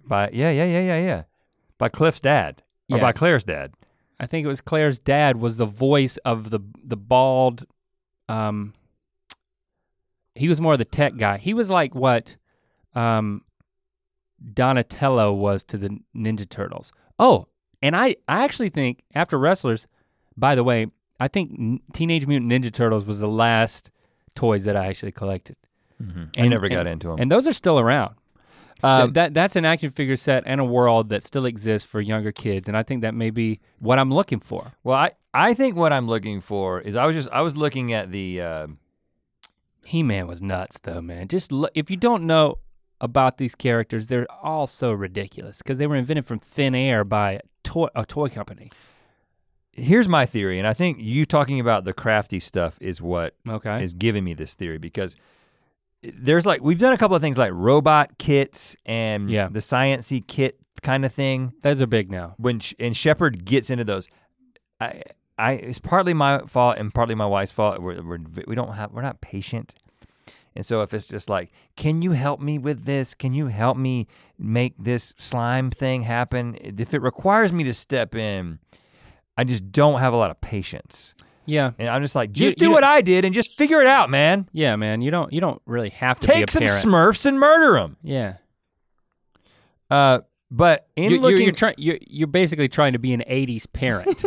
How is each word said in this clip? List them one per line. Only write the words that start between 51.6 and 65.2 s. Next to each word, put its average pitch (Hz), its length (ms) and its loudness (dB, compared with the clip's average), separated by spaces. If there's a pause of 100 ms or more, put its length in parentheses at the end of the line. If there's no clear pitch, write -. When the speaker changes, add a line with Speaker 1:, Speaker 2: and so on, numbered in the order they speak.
Speaker 1:
the 95 80 -6
crafty 107 460 -2
stuff 85 420 -4
is 90 200 -10
what 85 340 -4 (120)
Speaker 2:
Okay. 107 360 -6
Speaker 1:
is 87 100 -8
giving 104 300 0
me 87 100 -6
this 76 200 -12
theory 82 240 -10
because 85 380 -8 (840)
there's 151 440 0
like, 185 160 2
we've 165 180 2
done 254 140 6
a - 40 2
couple 196 180 4
of 156 60 2
things 143 160 -2
like 117 160 2
robot 139 640 4
kits - 580 -2 (100)
and 110 440 -4
Speaker 2:
Yeah. 104 200 0
Speaker 1:
the 107 120 -6
science-y 131 640 -2
kit 135 300 -2 (240)
kind 135 240 -2
of 131 80 -4
thing. 131 480 -4
Speaker 2:
Those 143 200 2
are 127 60 4
big 107 240 0
now. 90 260 -10
Speaker 1:
When 117 220 -2
Sh-, - 200 -10
and 120 160 -4
Shepard 147 500 0
gets 127 240 0
into 123 160 -4
those, 98 220 -6 (720)
I, - 220 -10 (340)